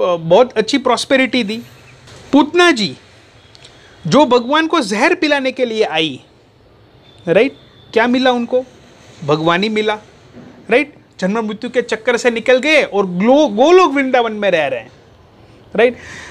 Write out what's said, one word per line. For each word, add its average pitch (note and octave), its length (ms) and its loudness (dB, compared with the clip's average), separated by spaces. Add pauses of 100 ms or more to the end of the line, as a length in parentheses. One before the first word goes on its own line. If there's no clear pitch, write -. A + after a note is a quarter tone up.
बहुत F3+ 560 2
अच्छी A3 200 0
prosperity B3+ 640 0
दी। A3 180 -8 (720)
पूतना E4+ 400 4
जी G3+ 260 -4 (1120)
जो C4 180 4
भगवान B3+ 420 0
को E4 120 -2
जहर A#3 360 -2
पिलाने C#4 360 -2
के C4 140 -4
लिए A3 180 -2
आई, D3+ 400 -4 (1040)
Right? G3+ 280 2 (380)
क्या A3+ 140 2
मिला B3+ 240 0
उनको? B3 340 -2 (600)
भगवान D#3+ 380 0
ही A3 60 -2
मिला, G#3+ 240 -2 (800)
Right? C#4 220 0 (260)
जन्म G#3+ 280 -4
मृत्यु G#3+ 220 -10
के B3 120 -2
चक्कर A#3+ 360 -2
से A#3+ 140 0
निकल A#3+ 260 2
गए C#4+ 260 2
और G3 220 -2
ग्लो-, G#3+ 500 2
गोलोक E4 360 4
वृंदावन C4 400 -2
में G#3 200 -2
रह D#3 160 0
रहे C3 120 -4
हैं, C3+ 120 -16 (840)
Right? A#3+ 220 0 (320)